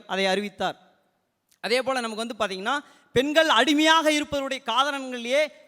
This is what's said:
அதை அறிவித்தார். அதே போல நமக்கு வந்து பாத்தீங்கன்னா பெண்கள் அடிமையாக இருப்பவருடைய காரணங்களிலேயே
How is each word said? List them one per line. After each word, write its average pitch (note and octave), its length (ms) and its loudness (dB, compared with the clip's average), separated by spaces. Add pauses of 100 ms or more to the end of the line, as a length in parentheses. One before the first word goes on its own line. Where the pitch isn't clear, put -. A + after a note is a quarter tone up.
(140)
அதை F#3+ 200 0
அறிவித்தார். G3 440 -4 (840)
அதே A3+ 220 0
போல C4 180 -2
நமக்கு A3+ 220 -8
வந்து A#3 160 -8
பாத்தீங்கன்னா G3+ 360 -4 (380)
பெண்கள் D4+ 340 2 (100)
அடிமையாக D#4 480 4 (100)
இருப்பவருடைய C#4 420 -4 (120)
காரணங்களிலேயே C4 680 -2 (280)